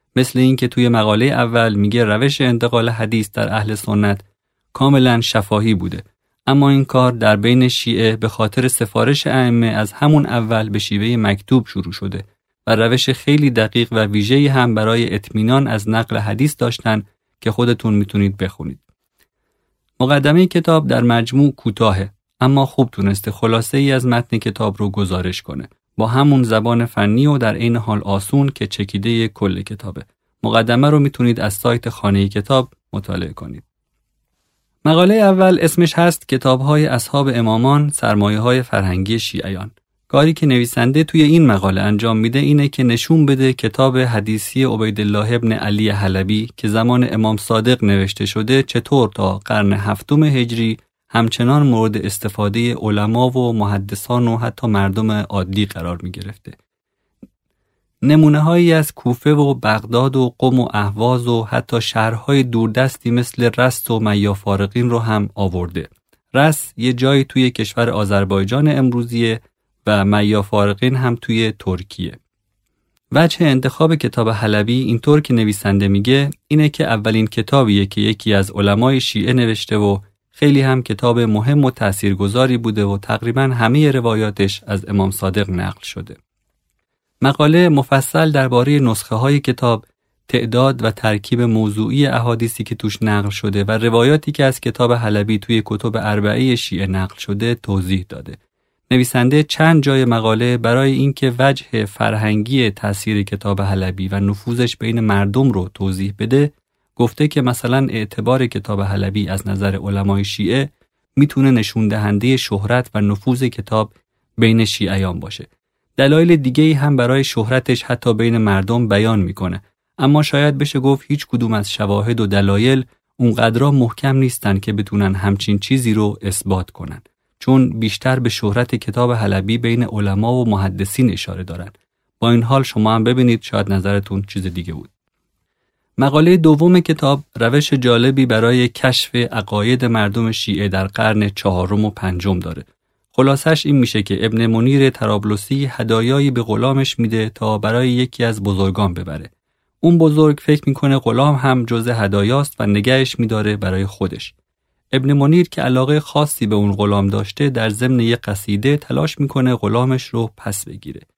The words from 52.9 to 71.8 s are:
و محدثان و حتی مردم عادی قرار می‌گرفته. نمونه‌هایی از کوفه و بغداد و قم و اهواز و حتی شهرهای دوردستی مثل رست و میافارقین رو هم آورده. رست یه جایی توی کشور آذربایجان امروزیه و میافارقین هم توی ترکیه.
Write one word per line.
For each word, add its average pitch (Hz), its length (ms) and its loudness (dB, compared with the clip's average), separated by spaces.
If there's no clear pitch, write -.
و 123 240 -2
محدثان 104 760 -2
و 113 100 0
حتی 117 300 -6
مردم 101 440 0
عادی 101 540 -4
قرار 87 380 -8
می‌گرفته. 95 480 -14
نمونه‌هایی 156 720 4
از 156 180 0
کوفه 127 420 -2
و 143 200 2
بغداد 120 640 -2
و 127 220 0
قم 127 220 2
و 120 140 0
اهواز 110 540 -2
و 117 160 0
حتی 117 380 -4
شهرهای 113 640 0
دوردستی 117 680 -2
مثل 120 460 0
رست 123 340 0
و 113 80 0
میافارقین 101 880 -2
رو 117 100 0
هم 107 360 -2
آورده. 90 520 -6
رست 151 440 0
یه 123 160 0
جایی 135 300 2
توی 127 280 0
کشور 117 380 -4
آذربایجان 101 800 0
امروزیه 117 720 0
و 104 180 2
میافارقین 104 920 0
هم 127 260 -2
توی 110 380 -2
ترکیه. 92 600 -8